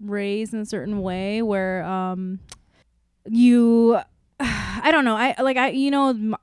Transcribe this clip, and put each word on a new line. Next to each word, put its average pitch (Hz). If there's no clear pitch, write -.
raised 202
in 220
a 214
certain 202
way 190
where, 185
um, 185
you, 233
<sighs> -
I 226
don't 302
know, 226
I, 247
like, 262
I, 262
you 269
know, 277
m-, 214